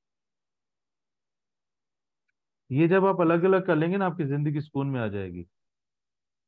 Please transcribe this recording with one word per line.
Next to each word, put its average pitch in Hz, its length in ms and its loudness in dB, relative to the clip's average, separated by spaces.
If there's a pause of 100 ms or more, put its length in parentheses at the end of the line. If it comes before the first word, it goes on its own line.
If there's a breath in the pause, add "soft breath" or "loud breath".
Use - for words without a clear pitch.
(2750)
ये 147 160 2
जब 190 180 4
आप 185 160 2
अलग-अलग 180 440 2
कर 180 100 2
लेंगे 165 220 0
ना, 196 80 0
आपकी 175 180 -4
जिंदगी 147 380 -2
सुकून 139 260 -6
में 135 120 -4
आ 113 80 -4
जाएगी। 92 380 -8 (1040)